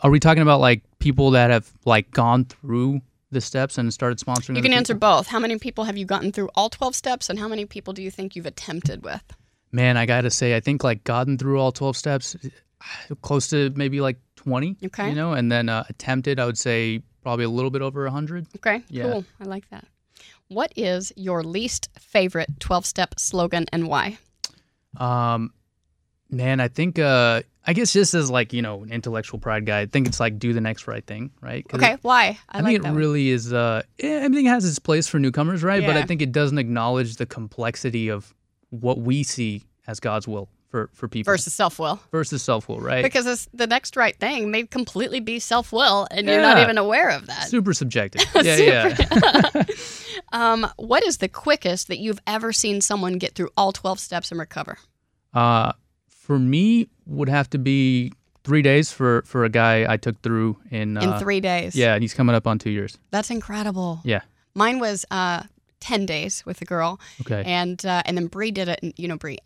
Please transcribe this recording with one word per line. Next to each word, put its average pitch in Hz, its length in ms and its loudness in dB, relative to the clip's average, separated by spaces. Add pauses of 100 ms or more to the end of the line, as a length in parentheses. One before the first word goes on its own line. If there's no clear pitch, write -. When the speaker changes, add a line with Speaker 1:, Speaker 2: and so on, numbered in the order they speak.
Speaker 1:
are 139 80 6
we 147 80 8
talking 160 240 6
about, 147 180 6
like, 123 220 4 (160)
people 135 320 4
that 123 200 6
have, 117 200 2 (140)
like, 110 260 4
gone 120 340 4
through 131 560 -2 (300)
the 135 100 -2
steps 131 380 -4
and 117 160 -2
started 123 240 -2
sponsoring 123 300 -6
Speaker 2:
You 135 60 -4
Speaker 1:
other 123 80 -2
Speaker 2:
can 254 100 4
answer 240 220 2
Speaker 1:
people? 208 160 2
Speaker 2:
both. 175 180 4
How - 100 -2
many 226 220 -2
people 220 240 -8
have 208 120 -6
you 202 80 -6
gotten 190 280 -2
through 202 240 -6
all 208 120 2
twelve 254 280 -4
steps, - 340 -4
and 196 80 -6
how 208 100 -6
many 214 160 -6
people 202 280 -12
do 196 100 -12
you 190 80 -8
think 190 260 -10
you've 170 100 -12
attempted 160 580 -8
with? - 180 -10 (500)
Speaker 1:
Man, 123 240 2
I 117 100 0
gotta 123 240 2
say, 120 260 0
I 113 40 0
think, 139 240 -2
like, 117 200 0
gotten 127 340 0
through 135 220 0
all 131 120 2
twelve 135 240 -4
steps, 139 400 -4 (840)
close 143 280 -2
to 143 260 0
maybe, 139 240 -2
like, 131 180 -2 (160)
twenty, 143 420 -4 (100)
Speaker 2:
Okay. 196 240 -6
Speaker 1:
you 147 40 -2
know, 160 200 -2
and 120 180 0
then, 120 160 0
uh, 113 200 -2
attempted, 131 520 -4
I 123 60 0
would 120 120 -4
say 113 420 -2 (220)
probably 120 220 -2
a 113 60 -2
little 127 200 -2
bit 135 100 -4
over 135 260 -6
a 131 40 -4
hundred. 151 360 -8 (100)
Speaker 2:
Okay, 220 340 -4
Speaker 1:
Yeah. 135 140 -6
Speaker 2:
cool. 233 200 -4 (160)
I 202 40 -16
like 196 260 -12
that. - 160 -20 (600)
What 226 280 -4
is 190 400 -2
your 185 280 -4
least 196 540 -6
favorite 180 600 -2
twelve-step - 640 -4
slogan 170 520 -2
and 170 140 -2
why? 160 320 -2 (800)
Speaker 1:
Um, 120 560 -2 (760)
man, 131 300 0
I 123 80 2
think, 165 300 -2
uh, 123 440 4 (240)
I 170 60 2
guess 214 220 2
just 190 200 4
as, 151 160 2
like, 123 220 0
you 120 100 -2
know, 104 200 -6
an 110 100 -14
intellectual 113 480 -6
pride 107 260 -4
guy, 104 140 0
I 104 60 -2
think 131 200 0
it's, 120 140 -2
like, 110 180 -2
"Do 120 140 0
the 117 80 0
next 113 260 -4
right 110 200 -10
thing," 113 240 -12 (100)
right? 123 260 -10
'Cause - 140 -4
Speaker 2:
Okay, 240 140 4
Speaker 1:
it, 269 80 -12
Speaker 2:
why? 233 360 2 (120)
I - 80 -10
Speaker 1:
I - 20 0
Speaker 2:
like 170 60 2
Speaker 1:
think 226 140 4
it - 20 -8
Speaker 2:
that 175 80 -4
one. 151 80 0
Speaker 1:
really 147 320 2
is, 120 220 -2
uh, 117 300 0 (180)
eh, - 60 -4
everything 285 400 2
has 240 180 4
its 156 140 0
place 160 300 0
for 165 100 0
newcomers, 147 440 0
right? 196 220 0
But 160 120 2
I 151 40 2
Speaker 2:
Yeah. 147 60 0
Speaker 1:
think 170 160 -2
it 135 100 -2
doesn't 147 260 2
acknowledge 120 580 -2
the 120 100 -6
complexity 117 840 -6
of 104 260 -8 (360)
what 123 300 -2
we 127 220 0
see 110 420 -4 (220)
as 110 140 -10
God's 107 280 -4
will 101 200 -8 (200)
for, 110 240 -6
for - 160 -10
people. 117 240 -2
Speaker 2:
Versus 185 220 -2
self-will. 165 460 -2 (100)
Speaker 1:
Versus 151 320 -4
self-will, 110 380 -2
right? 127 220 -2
Speaker 2:
Because 262 240 0
it's 247 280 -4
the 240 120 -2
next 233 300 -2
right 233 220 0
thing 226 320 -4
may 220 160 -2
completely 254 540 -4
be 226 180 -6
self-will, 226 720 0
and 208 160 -4
you're 208 160 4
not 220 160 8
Speaker 1:
Yeah. - 60 8
Speaker 2:
even 220 140 2
aware 226 320 4
of 143 180 -2
that. 139 200 -4
Speaker 1:
Super 202 240 2
subjective. 117 580 0
Speaker 2:
<laughs> - 120 2
Speaker 1:
Yeah, 165 140 4
yeah. - 380 6
Speaker 2:
Super. 294 760 4
<laughs> 440 40 -4 (580)
Um, 226 340 2 (100)
what 247 280 2
is 349 140 0
the 190 100 -2
quickest - 600 -2
that 190 100 -6
you've 208 280 -4
ever 220 260 -2
seen 202 280 0
someone 190 380 0
get 180 160 -6
through 180 220 -4
all 196 160 2
twelve 190 280 -6
steps - 300 -8
and 170 100 -8
recover? - 380 -12 (540)
Speaker 1:
Uh, 117 400 4 (360)
for - 300 -2
me, 180 500 4 (180)
would 143 220 -4
have 139 220 2
to 147 80 -2
be 131 540 2 (320)
three 147 180 4
days 139 280 6
for, 123 360 2
for 123 180 0
a 113 40 4
guy 113 420 4
I 113 60 2
took 113 260 -4
through 113 340 0 (140)
in, 107 260 -4
Speaker 2:
In 107 140 0
Speaker 1:
uh, - 80 0
Speaker 2:
three 196 220 -2
days? 175 360 -2
Speaker 1:
Yeah, 117 180 4
and 107 80 2
he's 110 120 -2
coming 120 200 4
up 113 120 2
on 110 120 0
two 107 120 -6
years. 101 280 -6 (120)
Speaker 2:
That's 208 200 -4
incredible. 208 720 -4
Speaker 1:
Yeah. 110 180 0 (320)
Speaker 2:
Mine 233 260 2
was, 214 300 -2
uh, 180 320 -2 (380)
ten 202 260 -2
days 165 400 -6
with 170 160 -10
a - 20 -14
girl. 170 340 -2 (220)
Speaker 1:
Okay. - 240 -4
Speaker 2:
And, 180 400 -2
uh, 180 220 0
and 180 100 -2
then 175 120 -2
Bree 208 220 -6
did 190 180 -4
it, 175 140 -4
and, 170 140 -6
you 175 100 -10
know, 165 120 -6
Bree, 143 280 -12